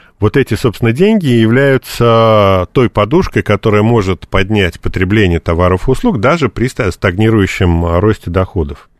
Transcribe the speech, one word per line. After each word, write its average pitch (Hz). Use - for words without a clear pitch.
вот 107
эти, 131
собственно, 113
деньги 190
являются 113
той 120
подушкой, 117
которая 104
может 104
поднять 98
потребление 92
товаров 87
и 131
услуг 170
даже 143
при 113
ста-, 107
стагнирующем 90
росте 90
доходов. 87